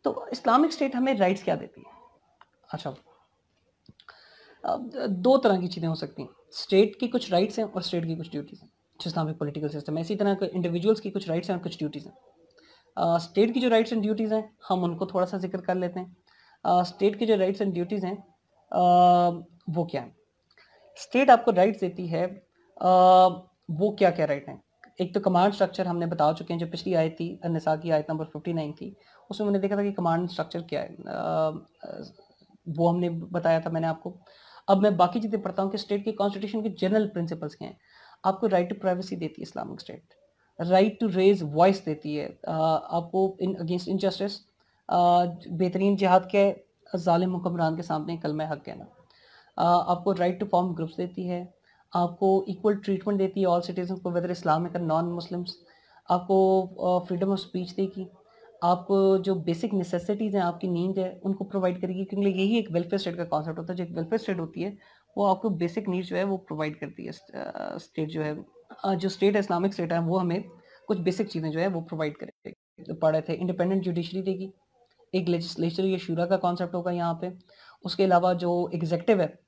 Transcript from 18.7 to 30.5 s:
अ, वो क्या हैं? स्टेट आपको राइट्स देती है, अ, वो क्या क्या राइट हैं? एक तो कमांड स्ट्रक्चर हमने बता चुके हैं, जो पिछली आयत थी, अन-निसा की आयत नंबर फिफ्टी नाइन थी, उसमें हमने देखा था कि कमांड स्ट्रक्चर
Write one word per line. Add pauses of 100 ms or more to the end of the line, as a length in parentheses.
अ, (920)
वो
क्या
हैं? (800)
स्टेट
आपको
राइट्स
देती
है, (560)
अ, (840)
वो
क्या
क्या
राइट
हैं? (380)
एक
तो
कमांड
स्ट्रक्चर
हमने
बता
चुके
हैं,
जो
पिछली
आयत
थी,
अन-निसा
की
आयत
नंबर
फिफ्टी
नाइन
थी, (340)
उसमें
हमने
देखा
था
कि
कमांड
स्ट्रक्चर